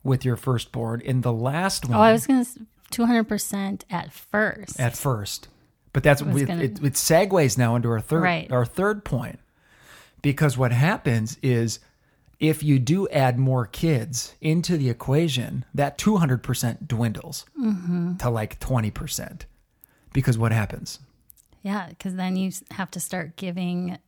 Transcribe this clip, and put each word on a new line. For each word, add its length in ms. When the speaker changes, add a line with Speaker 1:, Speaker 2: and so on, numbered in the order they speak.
Speaker 1:
with 200
your 120
firstborn. 640
In 220
the 100
last 560
one 100
Speaker 2:
Oh, 40
I 100
was 160
gonna 120
s-, 180
two 160
hundred 220
percent 640
at 220
first. 680
Speaker 1:
At 180
first. 520
But 120
that's, 180
Speaker 2:
I 40
was 160
Speaker 1:
it, 40
Speaker 2:
gonna 160
Speaker 1:
it, 220
it 80
segues 680
now 160
into 160
our 80
third, 240
Speaker 2:
Right. 300
Speaker 1:
our 120
third 400
point. 360
Because 340
what 140
happens 720
is 380
if 240
you 160
do 300
add 320
more 260
kids 720
into 360
the 120
equation, 760
that 240
two 200
hundred 260
percent 420
dwindles 580
Speaker 2:
Mm-hmm. 580
Speaker 1:
to, 120
like, 300
twenty 320
percent. 540
Because 260
what 140
happens? 480
Speaker 2:
Yeah, 260
'cause 160
then 220
you 120
s-, 220
have 220
to 80
start 340
giving 720